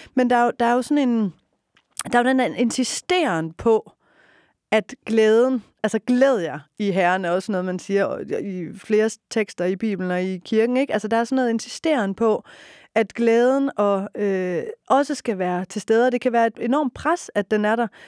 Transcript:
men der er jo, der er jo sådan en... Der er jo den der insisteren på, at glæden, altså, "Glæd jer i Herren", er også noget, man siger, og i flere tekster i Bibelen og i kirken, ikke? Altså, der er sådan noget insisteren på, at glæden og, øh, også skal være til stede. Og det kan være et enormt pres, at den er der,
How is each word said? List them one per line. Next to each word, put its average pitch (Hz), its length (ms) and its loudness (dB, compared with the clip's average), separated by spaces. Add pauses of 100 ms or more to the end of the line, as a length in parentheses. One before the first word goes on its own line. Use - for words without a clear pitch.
(140)
men 247 160 2
der 247 60 2
er 240 80 4
jo, 240 160 0
der 233 60 0
er 240 80 2
jo 254 80 0
sådan 285 260 0
en... 220 260 0 (800)
Der 240 60 4
er 240 40 2
jo 247 60 2
den 262 100 2
der 254 60 2
insisteren 233 1080 -2
på, - 400 0 (800)
at 220 240 -2 (120)
glæden, 226 580 4 (180)
altså, 214 240 0
"Glæd 254 320 4
jer 151 200 -4 (200)
i 202 120 -2
Herren", 185 340 2
er 170 60 -2
også 190 220 -2
noget, 185 120 -2
man 185 140 -4
siger, 196 260 0
og - 180 -4 (200)
i 185 240 -8 (120)
flere 214 320 0 (200)
tekster 208 340 -4
i 190 120 -2
Bibelen 185 340 -4
og 180 120 -2
i 190 160 -4
kirken, 233 380 0
ikke? 269 160 -2
Altså, 214 160 -4
der 226 80 0
er 233 80 0
sådan 262 120 -4
noget 247 140 0
insisteren 226 640 -2
på, 220 300 0 (500)
at 220 200 0
glæden 247 640 2
og, 202 400 0
øh, 185 460 -2 (260)
også 277 260 2
skal 214 240 -6
være 180 260 -2
til - 160 -8
stede. 226 260 2
Og 254 60 0
det 247 80 0
kan 247 120 -2
være 233 140 2
et 226 140 -4
enormt 262 340 -2
pres, - 400 -4
at 202 160 -2
den 208 140 0
er 214 120 0
der, 233 100 -2 (220)